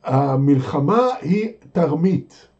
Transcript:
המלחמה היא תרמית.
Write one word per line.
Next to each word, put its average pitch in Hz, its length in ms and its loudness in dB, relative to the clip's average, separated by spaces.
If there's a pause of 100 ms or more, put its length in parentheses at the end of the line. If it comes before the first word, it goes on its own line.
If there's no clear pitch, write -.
המלחמה 139 960 0 (200)
היא 208 280 -2 (240)
תרמית. 165 760 -2 (120)